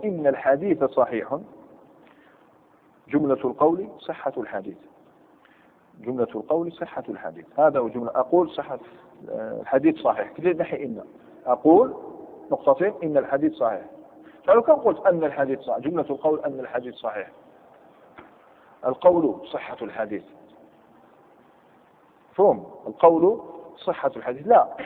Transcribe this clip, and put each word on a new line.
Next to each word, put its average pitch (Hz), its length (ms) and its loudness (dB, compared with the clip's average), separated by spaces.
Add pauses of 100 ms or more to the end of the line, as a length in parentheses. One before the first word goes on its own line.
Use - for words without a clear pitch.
إن 175 240 -4
الحديث 139 560 0
صحيح. 131 560 -2 (1700)
جملة 143 260 0
القول 156 540 0 (120)
صحة - 380 -10
الحديث. 101 400 -10 (1200)
جملة 120 340 -4
القول 160 360 -4
صحة 165 380 -12
الحديث. 85 360 -12 (140)
هذا 143 200 4
هو 120 100 0
جملة. 117 260 -8
أقول 165 340 2
صحة، 143 300 -10 (500)
آه، 113 320 -8
الحديث 143 360 2
صحيح. 110 340 -2
كده 165 200 -2
نحي 160 320 -4
إن. 113 200 -10 (420)
أقول 165 480 6 (580)
نقطتين 139 420 2 (100)
إن 156 140 -2
الحديث 139 360 0
صحيح. 110 320 -4 (600)
فلو 233 160 6
كان 302 140 6
قلت 226 300 0
أن 180 180 4
الحديث 139 360 -2
صحيح، 113 200 -6
جملة 123 300 -4
القول 151 300 -2
أن 135 200 -6
الحديث 123 360 -8
صحيح. 107 360 -10 (1500)
القول 156 640 2
صحة - 340 -12
الحديث. 104 420 -8 (2000)
فهم؟ 175 320 4 (220)
القول 170 540 4 (360)
صحة - 380 -4
الحديث. 127 320 -8
لا، 202 200 6 (180)